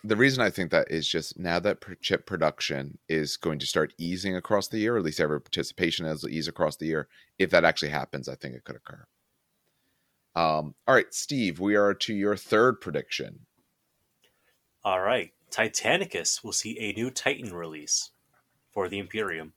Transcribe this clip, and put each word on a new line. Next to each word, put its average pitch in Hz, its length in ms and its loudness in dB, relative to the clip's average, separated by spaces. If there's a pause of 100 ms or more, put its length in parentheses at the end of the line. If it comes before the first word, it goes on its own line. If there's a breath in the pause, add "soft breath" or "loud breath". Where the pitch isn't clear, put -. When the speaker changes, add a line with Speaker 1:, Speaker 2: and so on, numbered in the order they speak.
Speaker 1:
the 107 100 2
reason 127 260 4
I 107 80 4
think 90 220 -4
that 82 180 4
is 78 200 -2
just - 280 -4
now 87 220 0
that 98 220 0
pr-, 90 140 -16
chip - 300 -2
production 76 720 -2 (120)
is 78 260 0
going 78 240 -4
to 69 60 -6
start 78 320 0
easing 90 400 -4
across 98 320 0
the 113 100 -4
year, 113 160 2
or 113 40 2
at 90 40 0
least 78 160 -2
ever 76 220 2
participation 82 640 -2
has 78 180 -4
eased 78 240 -4
across 80 300 -2
the 80 80 -6
year. 78 240 -2 (280 soft breath)
If 92 120 2
that 85 160 8
actually 80 240 4
happens, 67 400 -6
I 67 60 -8
think 65 200 -12
it 64 80 -20
could 60 140 -14
occur. - 280 -20 (1300)
Um, 78 380 2 (140)
all 131 80 8
right, - 180 4
Steve, 101 460 -2
we 101 160 2
are 101 180 6
to - 200 -4
your 101 240 0
third 117 420 4
prediction. 69 680 -8 (1400)
Speaker 2:
All 92 160 0
right. 101 320 0 (180)
Titanicus 113 960 0
will 101 80 -8
see - 260 -4
a 104 140 -6
new 117 180 -4
Titan 131 420 -4
release 78 580 -6 (600)
for 95 140 -2
the 98 120 -4
Imperium. 92 580 -6